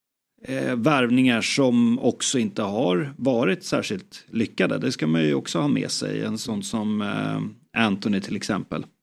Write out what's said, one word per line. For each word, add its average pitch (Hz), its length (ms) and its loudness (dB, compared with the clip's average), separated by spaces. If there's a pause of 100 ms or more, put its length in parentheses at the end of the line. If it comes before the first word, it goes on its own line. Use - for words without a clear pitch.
(440)
eh, 131 320 -4
värvningar 123 640 4
som 120 580 4
också - 400 0
inte 110 240 -2
har 107 540 -2
varit 131 480 0
särskilt - 680 -6
lyckade. 113 480 0
Det 127 140 -2
ska - 140 -4
man 156 180 2
ju 147 100 2
också - 240 -4
ha 147 100 0
med 107 220 0
sig. 104 320 -4
En 110 160 -4
sån 107 240 -6
som, 107 400 -4
eh, 107 800 -4
Anthony 101 380 0
till 104 160 -6
exempel, - 500 -4 (160)